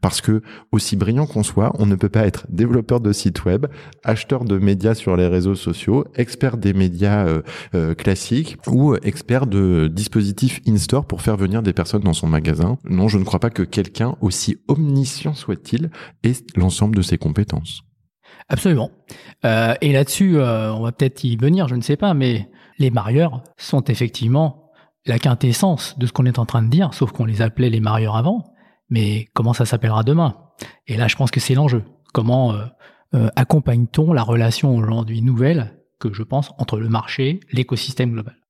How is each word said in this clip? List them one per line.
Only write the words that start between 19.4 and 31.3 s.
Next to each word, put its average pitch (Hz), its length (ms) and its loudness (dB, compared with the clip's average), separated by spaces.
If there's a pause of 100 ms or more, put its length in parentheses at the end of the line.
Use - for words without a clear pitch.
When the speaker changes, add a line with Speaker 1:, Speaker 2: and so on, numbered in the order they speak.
Speaker 2:
Euh, 113 360 2
et 147 120 2
là-dessus, 156 460 2
euh, 113 340 0
on 110 100 -4
va 117 80 -2
peut-être 131 320 -2
y 120 140 0
venir, 147 320 2
je 123 80 -2
ne 120 60 -2
sais 147 140 -2
pas, 196 180 0
mais 123 360 0 (280)
les 131 120 2
marieurs 123 520 0 (160)
sont 139 260 -2
effectivement 127 840 -2 (340)
la 117 140 0
quintessence 135 800 0
de 123 80 -2
ce 113 60 -2
qu'on 127 140 0
est 123 120 0
en 113 80 0
train 113 160 0
de 113 60 2
dire, 165 260 2
sauf 120 160 -2
qu'on - 140 -4
les 110 180 0
appelait 117 280 0
les 113 100 0
marieurs 110 360 0
avant, 175 380 -2 (340)
mais 107 460 0
comment 117 180 0
ça 113 140 0
s'appellera 110 380 0
demain ? 156 320 2 (500)
Et 113 100 -6
là, 113 120 0
je - 80 -2
pense 131 160 0